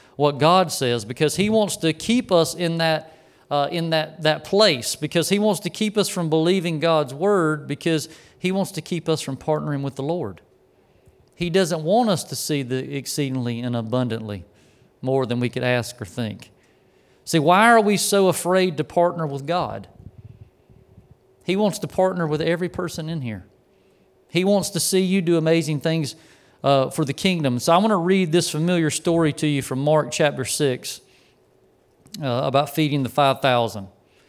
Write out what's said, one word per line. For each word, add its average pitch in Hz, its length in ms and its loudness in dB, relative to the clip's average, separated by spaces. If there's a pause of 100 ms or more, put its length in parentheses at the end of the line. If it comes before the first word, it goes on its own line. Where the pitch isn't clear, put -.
(160)
what 143 220 0
God 170 340 4
says, 120 320 -2
because 131 320 -2
he 202 120 0
wants 214 300 0
to 160 140 0
keep 240 400 -2
us 165 220 2
in 165 240 -2
that, 160 380 -2 (340)
uh, 143 200 0
in 165 200 -2
that, 156 320 -2
that 151 220 0
place, 190 520 2
because 156 320 0
he 202 100 2
wants 208 220 2
to 175 100 -6
keep 214 260 -4
us 202 120 0
from 170 200 -4
believing 165 520 2
God's 151 340 2
word, 156 540 0
because 151 400 -2 (300)
he 185 120 -2
wants 190 220 -2
to - 80 -6
keep 165 280 -6
us 156 120 0
from 135 160 -8
partnering 147 460 -4
with 139 120 -6
the - 80 -8
Lord. 139 380 -6 (960)
He 175 140 -4
doesn't 165 340 0
want 220 260 2
us 165 140 0
to - 100 -12
see 143 280 -2
the 131 340 -6
exceedingly 131 640 -4
and 120 160 -4
abundantly 113 680 -4 (560)
more 131 240 0
than 120 140 -2
we 123 100 -2
could 123 140 -6
ask 123 400 -2
or - 20 -8
think. 104 460 -10 (720)
See, - 160 0
why 180 320 6
are 226 100 8
we 202 160 2
so 196 320 2
afraid 180 500 0
to 151 60 -2
partner 175 420 0
with 139 200 -6
God? 123 400 -4 (1600)
He 175 100 -2
wants 196 260 0
to 165 60 -6
partner 185 400 0
with 151 160 -2
every 170 260 -2
person 165 400 -8
in 160 140 -6
here. 104 240 -8 (840)
He 175 140 0
wants 196 280 2
to 165 100 -4
see 190 200 2
you 190 220 2
do 170 140 2
amazing 156 440 2
things, 160 360 -2 (480)
uh, 135 260 4
for 160 140 -2
the 143 80 -2
kingdom. 147 460 0
So 165 140 2
I 165 40 6
wanna 208 220 4
read 180 340 2
this 175 180 2
familiar 165 400 0
story 165 440 2
to 156 120 -2
you 143 160 0
from 131 160 -6
Mark 147 320 2
chapter 139 340 0
six, - 580 -4 (1200)
uh, 151 60 -6
about 135 480 0
feeding 147 300 0
the 120 40 -4
five 135 320 2
thousand. 117 460 0 (420)